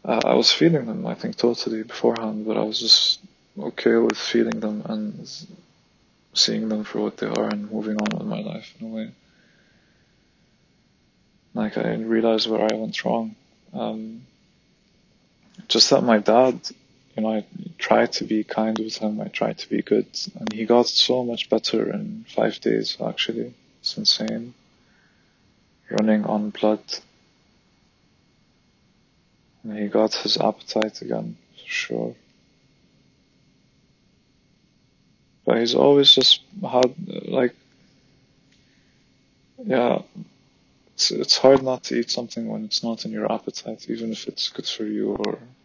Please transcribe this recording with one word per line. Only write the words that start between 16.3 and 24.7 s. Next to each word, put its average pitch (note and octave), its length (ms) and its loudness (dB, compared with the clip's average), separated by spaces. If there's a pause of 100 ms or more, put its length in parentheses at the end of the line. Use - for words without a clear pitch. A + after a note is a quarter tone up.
you A2 80 -4
know, A2 80 -2
I G#2+ 140 -4 (320)
tried A2+ 360 4
to - 120 -4
be G#2+ 180 0
kind A2 340 -2
with A2 200 -6
him, G#2+ 240 -4
I A2 80 -8
tried A2 300 -2
to - 100 -14
be A2 120 0
good, A2 260 2 (280)
and A2 160 -6
he G#2+ 140 -4
got A#2+ 220 6
so - 360 2
much A#2 260 -6
better A2 420 0
in G#2+ 360 -8
five - 320 0
days, A2 440 0
actually. A#2 500 -4 (260)
It's - 180 -6
insane. A2+ 560 -2 (1400)